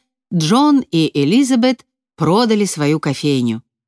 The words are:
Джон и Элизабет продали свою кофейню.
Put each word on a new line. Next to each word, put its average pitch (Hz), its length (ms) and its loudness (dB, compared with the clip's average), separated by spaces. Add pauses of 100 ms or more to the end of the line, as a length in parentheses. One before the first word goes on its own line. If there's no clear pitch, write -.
(340)
Джон 254 560 2
и 160 240 0
Элизабет 240 720 0 (300)
продали 208 480 0
свою 151 380 -2
кофейню. 131 600 -2 (260)